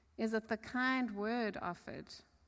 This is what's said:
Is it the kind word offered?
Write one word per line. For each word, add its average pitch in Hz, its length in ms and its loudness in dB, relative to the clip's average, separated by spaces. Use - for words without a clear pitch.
Is 226 160 0
it 220 160 0
the 220 80 2
kind 254 580 2
word 214 460 0
offered? 165 460 -6